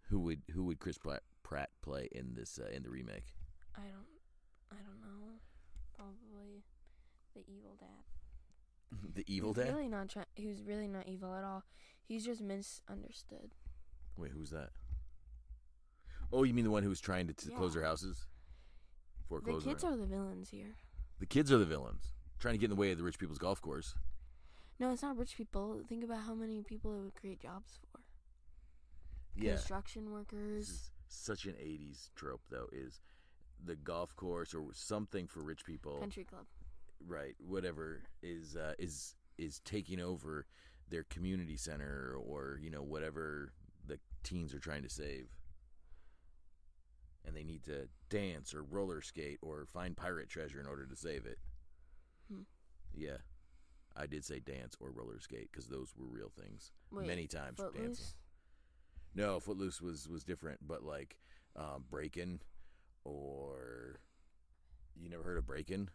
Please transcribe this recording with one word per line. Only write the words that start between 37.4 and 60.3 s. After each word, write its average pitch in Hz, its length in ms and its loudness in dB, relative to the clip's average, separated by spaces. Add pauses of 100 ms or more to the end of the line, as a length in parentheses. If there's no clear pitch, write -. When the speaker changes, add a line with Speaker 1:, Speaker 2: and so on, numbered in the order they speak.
Speaker 1:
is, 82 340 -4
uh, 78 240 2
is, 78 360 -2 (220)
is 80 280 -2
taking 95 340 0
over 80 460 0 (440)
their 82 140 2
community 90 540 2
center 69 580 -2 (100)
or, 69 360 -2
you 80 80 -4
know, 76 140 -2
whatever 76 680 0 (340)
the 71 140 -4 (240)
teens 82 300 0
are 71 60 -2
trying 73 240 -2
to 62 60 -6
save. 69 380 -2 (2000)
And 78 100 -2
they 76 80 -4
need 78 200 -4
to 69 240 -2 (220)
dance 92 440 2
or 76 100 -2
roller 87 380 2
skate 73 400 -4
or 76 240 -4
find 90 320 -2
pirate 87 320 0
treasure 71 300 -4
in 69 80 -4
order 69 180 -4
to 65 100 -6
save 71 300 -2
it. 58 140 -4 (920)
Speaker 2:
Hmm. 196 100 -8 (520)
Speaker 1:
Yeah. 73 240 -2 (800)
I 73 100 -2
did 73 180 -2
say 67 140 -2
dance 64 400 -6
or 65 120 -6
roller 57 280 -6
skate 57 320 -8
'cause 62 160 -8
those 65 280 -4
were 64 100 -6
real 57 240 -6
things. - 420 -12 (200)
Speaker 2:
Wait, 196 160 -2
Speaker 1:
Many 87 200 2
times 69 320 -4
Speaker 2:
Footloose? 196 220 -2 (160)
Speaker 1:
dancing. 240 80 -4 (1120)
No, 98 240 6
Footloose 95 420 0
was, 78 280 -2
was 80 140 -4
different, 80 440 -2